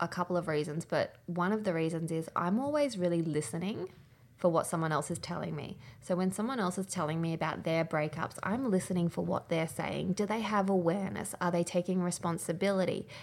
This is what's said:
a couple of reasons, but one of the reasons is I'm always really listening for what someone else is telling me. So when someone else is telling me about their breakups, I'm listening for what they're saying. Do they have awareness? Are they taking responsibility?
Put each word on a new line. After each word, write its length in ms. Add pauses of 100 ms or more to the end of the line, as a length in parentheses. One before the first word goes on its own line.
a 80
couple 280
of 120
reasons, 360
but 300 (120)
one 260
of 120
the 80
reasons 400
is 240
I'm 220
always 400
really 240
listening 680 (480)
for 140
what 160
someone 260
else 180
is 80
telling 380
me. 220 (240)
So 140
when 140
someone 300
else 160
is 100
telling 360
me 100
about 320
their 200
breakups, 580
I'm 280
listening 380
for 160
what 240
they're 200
saying. 460
Do 120
they 140
have 280
awareness? 720
Are 100
they 140
taking 380
responsibility? 1040 (160)